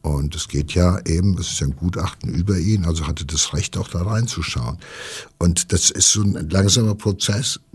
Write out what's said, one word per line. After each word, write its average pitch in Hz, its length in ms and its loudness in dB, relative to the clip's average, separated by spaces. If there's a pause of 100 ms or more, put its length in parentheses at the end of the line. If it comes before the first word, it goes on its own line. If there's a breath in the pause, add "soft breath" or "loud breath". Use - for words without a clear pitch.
Und 73 360 -2
es - 120 -8
geht 73 260 -2
ja 90 320 4
eben, 90 320 2
es 90 140 -4
ist - 80 -4
ja 73 60 0
ein 69 100 -2
Gutachten 90 560 -4
über 95 240 0
ihn, 95 300 2
also 80 200 0
hatte 71 200 -4
das - 260 -2
Recht 82 240 -4
auch 87 120 -4
da 87 140 -4
reinzuschauen. 101 760 -2 (600 loud breath)
Und 85 340 2
das - 180 2
ist - 220 2
so 107 100 2
ein 90 260 0
langsamer 98 460 4
Prozess. 101 680 -2 (140)